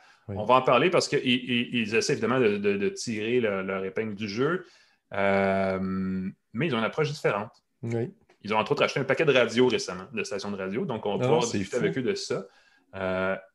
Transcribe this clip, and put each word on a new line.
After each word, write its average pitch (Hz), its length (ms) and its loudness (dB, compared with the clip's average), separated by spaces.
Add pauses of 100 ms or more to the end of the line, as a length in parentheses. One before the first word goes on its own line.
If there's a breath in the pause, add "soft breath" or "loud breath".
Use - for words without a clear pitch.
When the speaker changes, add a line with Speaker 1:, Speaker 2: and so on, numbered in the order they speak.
(300 soft breath)
Speaker 1:
Oui. 101 100 -6
Speaker 2:
On 107 60 -4
va 120 100 6
en 127 80 6
parler 135 260 6
parce 147 180 2
qu'ils, 143 160 0
ils, 123 520 0
ils 110 200 0
essaient 113 180 2
évidemment 117 260 2
de, 104 180 4
de, 101 200 2
de 98 120 0
tirer 110 500 -2
leur, 101 240 0
leur 95 220 -4
épingle 107 300 -6
du 104 140 -6
jeu, 143 360 -2 (480 soft breath)
euh, 98 640 2 (760)
mais 135 140 -2
ils 147 60 -2
ont 113 60 0
une 113 60 0
approche 143 260 -2
différente. 113 400 -2 (320)
Speaker 1:
Oui. 117 280 -4 (340)
Speaker 2:
Ils 104 80 -2
ont 110 40 2
entre 110 160 2
autres 143 100 2
acheté 113 160 0
un 139 60 0
paquet 135 200 2
de 147 80 4
radios 120 340 4
récemment, 95 360 -2 (100)
de 104 100 -4
stations 101 280 -6
de 101 60 -6
radio, 98 280 -4
donc 120 200 -6
on 101 120 -2
va 98 60 -2
Speaker 1:
Ah, 127 40 2
Speaker 2:
pouvoir 120 160 2
Speaker 1:
c'est 113 160 -2
Speaker 2:
discuter 98 200 -4
Speaker 1:
fou. 117 60 0
Speaker 2:
avec - 120 -2
eux 131 40 -2
de 110 120 -2
ça. 131 320 -6 (500 soft breath)
Euh, 95 400 -2 (200)